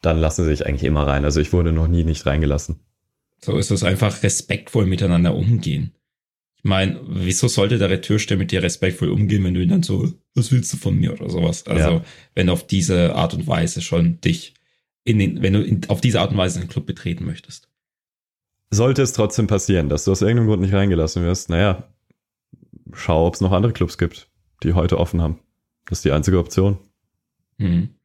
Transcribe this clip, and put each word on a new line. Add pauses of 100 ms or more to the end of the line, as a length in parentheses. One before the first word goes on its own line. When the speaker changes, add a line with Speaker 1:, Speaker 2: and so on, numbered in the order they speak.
Speaker 1:
Dann
lassen
sie
sich
eigentlich
immer
rein.
Also
ich
wurde
noch
nie
nicht
reingelassen. (640)
Speaker 2:
So
ist
es,
einfach
respektvoll
miteinander
umgehen. (640)
Ich
meine,
wieso
sollte
der
Türsteher
mit
dir
respektvoll
umgehen,
wenn
du
ihn
dann
so, (220)
„Was
willst
du
von
mir?“
oder
sowas?
Also
Speaker 1:
Ja. (300)
Speaker 2:
wenn
du
auf
diese
Art
und
Weise
schon
dich (500)
in
den,
wenn
du
in,
auf
diese
Art
und
Weise
in
den
Club
betreten
möchtest. (1000)
Speaker 1:
Sollte
es
trotzdem
passieren,
dass
du
aus
irgendeinem
Grund
nicht
reingelassen
wirst,
naja, (1040)
schau,
ob's
noch
andere
Clubs
gibt, (340)
die
heute
offen
haben. (460)
Das
ist
die
einzige
Option. (800)
Speaker 2:
Mhm. (100)